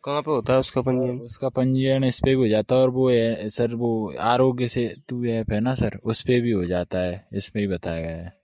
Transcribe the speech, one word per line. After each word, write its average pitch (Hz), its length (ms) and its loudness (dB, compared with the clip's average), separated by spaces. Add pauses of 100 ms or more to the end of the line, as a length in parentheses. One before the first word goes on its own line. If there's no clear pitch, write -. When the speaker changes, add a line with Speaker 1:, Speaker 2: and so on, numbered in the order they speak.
Speaker 1:
कहाँ 143 180 -4
पे 151 80 -4
होता 127 220 0
है 131 60 6
उसका 131 220 0
पंजीयन? 127 400 0
Speaker 2:
उसका 120 280 -8
पंजीयन 131 560 2
इस 127 200 0
पे 135 60 2
भी 135 40 6
हो 127 140 4
जाता 107 280 2
है 131 60 6
और 127 80 4
वो 127 200 2
है, 113 380 2
सर, 117 260 -2
वो 113 460 -2
आरोग्य 123 480 2
सेतु 120 560 -6
ऐप 113 280 -2
है 104 80 0
ना 127 140 0
सर, 107 300 -2
उस 113 180 -2
पे 123 180 2
भी 120 100 0
हो 95 140 0
जाता 90 340 -2
है, 90 340 -4
इस 98 160 -6
पे 107 120 -6
ही 101 60 0
बताया 85 340 -4
गया 82 160 -8
है। 87 280 -14